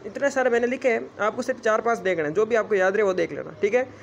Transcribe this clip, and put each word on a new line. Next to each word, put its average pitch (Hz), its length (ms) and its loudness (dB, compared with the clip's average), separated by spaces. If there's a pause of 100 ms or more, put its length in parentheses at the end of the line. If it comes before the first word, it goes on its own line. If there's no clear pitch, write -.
इतने 254 240 -2
सारे 262 200 0
मैंने 233 180 2
लिखे 254 220 0
हैं, - 300 -2
आपको 214 220 -2
सिर्फ 254 180 -4
चार 220 220 2
पांच 226 180 0
देखने 180 240 0
हैं, 147 100 -2
जो 214 120 2
भी 226 100 0
आपको 208 200 2
याद 190 180 4
रहे 214 100 2
वो 190 100 2
देख 170 180 -2
लेना। 156 300 -10
ठीक 202 120 2
है, 254 160 0 (140)